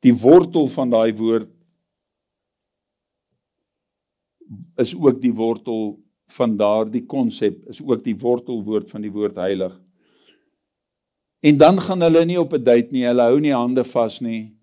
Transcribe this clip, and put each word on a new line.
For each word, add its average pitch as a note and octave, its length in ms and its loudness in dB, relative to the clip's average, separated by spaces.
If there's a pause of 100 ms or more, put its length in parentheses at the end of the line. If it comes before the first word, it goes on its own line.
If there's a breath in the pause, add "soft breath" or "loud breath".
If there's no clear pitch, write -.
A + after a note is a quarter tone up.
Die B2 120 6
wortel D#3 540 4
van B2+ 220 -4
daai A2+ 220 2
woord A2 380 -2 (3250)
is - 160 -4
ook B2+ 260 2
die B2 120 -2
wortel A2 640 -6 (400)
van A#2 200 -2
daardie G#2+ 480 -2
konsep, A#2+ 540 -4 (100)
is - 120 -20
ook C#3 220 -4
die A2+ 120 -6
wortelwoord A2 760 -6
van A2 120 -14
die G#2+ 80 -10
woord G2+ 240 -6
heilig. F#2 400 -6 (1700)
En D3 100 6
dan E3+ 240 6
gaan F#3 200 -4
hulle E3 240 4
nie F3 140 -2
op D#3+ 140 -2
'n C#3 100 -4
date A#2+ 280 2
nie, B2+ 140 -4
hulle B2 160 2
hou A#2+ 180 4
nie D3+ 140 0
hande B2 300 -2
vas A#2 380 -4
nie. A2+ 420 -10